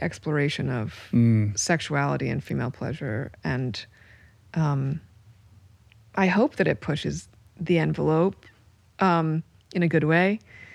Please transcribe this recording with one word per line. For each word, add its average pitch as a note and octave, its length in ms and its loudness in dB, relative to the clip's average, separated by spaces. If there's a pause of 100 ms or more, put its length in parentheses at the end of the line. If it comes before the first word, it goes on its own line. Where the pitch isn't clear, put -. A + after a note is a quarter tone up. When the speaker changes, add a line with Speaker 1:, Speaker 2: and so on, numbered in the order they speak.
Speaker 1:
exploration C#3+ 680 -2
of A#2 240 -4 (200)
Speaker 2:
Mm. A2 440 4
Speaker 1:
sexuality C#3+ 720 -2
and C3 140 -4
female C3 280 -4
pleasure. C3 600 -8 (120)
And, B2+ 420 -4 (680)
um, C#3+ 460 0 (1160)
I G3 120 4
hope G#3 300 2
that F#3+ 100 2
it - 140 -2
pushes D3 480 -6 (300)
the E3+ 200 2
envelope, D#3 680 0 (540)
um, D#3+ 440 2 (300)
in F3 100 0
a E3+ 40 2
good D#3 160 2
way, F3+ 360 2 (360)